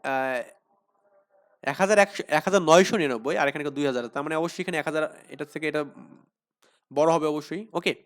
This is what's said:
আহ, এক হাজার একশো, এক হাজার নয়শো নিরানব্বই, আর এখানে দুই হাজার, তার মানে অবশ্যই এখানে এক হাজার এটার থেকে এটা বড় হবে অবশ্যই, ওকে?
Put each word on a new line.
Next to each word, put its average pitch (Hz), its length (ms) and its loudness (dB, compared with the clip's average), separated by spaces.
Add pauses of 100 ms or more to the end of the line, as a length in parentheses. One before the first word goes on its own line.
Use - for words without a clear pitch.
(120)
আহ, 131 260 -2 (1300)
এক 139 100 -8
হাজার 202 220 4
একশো, - 180 -4 (160)
এক - 100 -2
হাজার 190 220 2
নয়শো 185 300 8
নিরানব্বই, 135 400 -2
আর 143 100 2
এখানে 147 120 -10 (160)
দুই 147 120 -2
হাজার, 123 120 -4 (120)
তার 143 120 -6
মানে 156 140 -4
অবশ্যই 170 240 -6
এখানে 180 180 -6
এক - 80 -6
হাজার 156 120 -2 (320)
এটার 143 200 -12
থেকে 156 160 -8
এটা 151 120 -2 (1160)
বড় 160 180 4
হবে 156 160 -2
অবশ্যই, 156 300 -8 (160)
ওকে? 170 140 -2 (140)